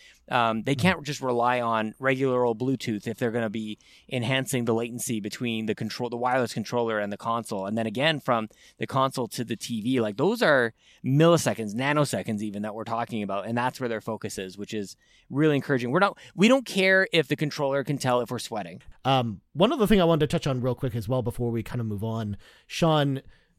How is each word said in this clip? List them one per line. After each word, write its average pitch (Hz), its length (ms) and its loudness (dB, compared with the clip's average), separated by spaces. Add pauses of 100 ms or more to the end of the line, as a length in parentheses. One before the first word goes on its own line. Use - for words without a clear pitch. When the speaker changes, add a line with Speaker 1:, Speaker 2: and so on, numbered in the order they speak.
(300)
Speaker 1:
um, 113 340 2
they 135 100 0
Speaker 2:
Mm-hmm. 127 80 -6
Speaker 1:
can't 170 240 2
just 143 160 -8
rely 123 400 2
on 110 360 0
regular 131 460 2
old 117 160 2
Bluetooth 127 460 -2
if 113 100 -6
they're 120 140 -2
gonna 113 180 -2
be 107 300 -6 (320)
enhancing 127 560 -2
the 117 80 2
latency 117 460 -4
between 110 440 -4
the 107 100 0
control, 117 360 -6
the 120 80 -6
wireless 123 340 0
controller 113 460 -2
and 104 120 -2
the 101 60 -6
console. 113 480 -4
And 107 140 -4
then 113 80 -2
again, 135 340 0
from 113 280 0 (280)
the 120 100 -6
console 131 420 0
to - 140 -8
the 113 140 -6
T 113 240 -6
V, 123 220 0
like, 104 160 -4
those 220 240 2
are 131 320 4 (280)
milliseconds, 127 720 4
nanoseconds 123 680 0
even 104 200 -6
that 107 120 -6
we're 110 100 -8
talking 117 380 -4
about. 98 240 -4
And 117 100 -2
that's 123 240 -2
where 123 80 -4
their 110 140 -4
focus 110 340 -8
is, 95 220 -10
which 101 160 -10
is 101 220 -6 (340)
really 143 260 2
encouraging. 123 360 0
We're 165 80 2
not, 196 180 0 (160)
we 202 140 6
don't 262 180 4
care 190 460 4
if 160 160 2
the 147 80 0
controller 139 480 -2
can 147 120 -2
tell 123 240 2
if 113 100 -4
we're 123 80 -4
sweating. 95 440 -8 (220)
Speaker 2:
Um, 123 360 0 (140)
one 202 180 4
other 226 140 2
thing 202 140 6
I 170 40 6
wanted 156 240 4
to - 100 -2
touch - 80 -4
on 127 140 0
real 127 140 0
quick 127 200 -4
as 110 140 -6
well 127 140 0
before 120 280 -2
we 113 120 -2
kind - 180 -6
of 113 60 -4
move 104 180 -4
on. 110 320 -4 (300)
Sean, 147 560 2 (360)